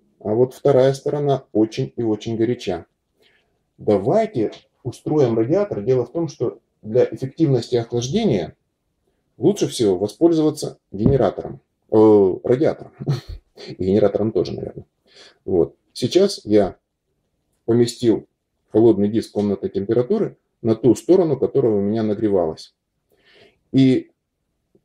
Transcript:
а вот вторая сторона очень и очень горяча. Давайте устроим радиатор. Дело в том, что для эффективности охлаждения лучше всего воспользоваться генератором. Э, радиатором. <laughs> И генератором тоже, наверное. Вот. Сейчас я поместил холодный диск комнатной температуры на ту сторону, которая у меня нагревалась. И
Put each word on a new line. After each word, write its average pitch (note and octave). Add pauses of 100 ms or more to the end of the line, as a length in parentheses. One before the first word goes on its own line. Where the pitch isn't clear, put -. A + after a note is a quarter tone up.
(180)
а G#2
вот B2+
вторая C3+
сторона C#3+
очень A2
и B2
очень A2
горяча. A2 (920)
Давайте B2 (320)
устроим B2+
радиатор. B2
Дело A#2+
в -
том, E3+
что - (220)
для A2
эффективности C3+
охлаждения A#2+ (800)
лучше E3+
всего G2+
воспользоваться D#3 (120)
генератором. A2+ (300)
Э, G#2
радиатором. -
<laughs> -
И -
генератором G#2
тоже, -
наверное. - (580)
Вот. E2 (160)
Сейчас F3+
я G#2 (880)
поместил A#2 (440)
холодный G#2
диск G#2+
комнатной G2+
температуры B2 (260)
на A2+
ту D#3+
сторону, E3
которая A2+
у G2+
меня G#2+
нагревалась. G2 (1000)
И C3 (760)